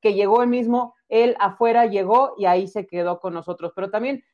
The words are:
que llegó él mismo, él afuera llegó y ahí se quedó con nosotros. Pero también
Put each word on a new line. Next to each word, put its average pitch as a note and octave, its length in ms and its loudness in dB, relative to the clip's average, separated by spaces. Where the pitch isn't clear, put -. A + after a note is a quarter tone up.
que G#3 140 0
llegó G#3 280 2
él B3 60 0
mismo, A#3+ 460 -2
él A#3 320 2
afuera A3+ 460 2
llegó G3 520 0
y G3 80 -2
ahí F3+ 220 2
se G3 180 -10
quedó F3 340 -4
con F3+ 140 -8
nosotros. E3+ 400 -10
Pero G3 160 -8
también A#3+ 320 -6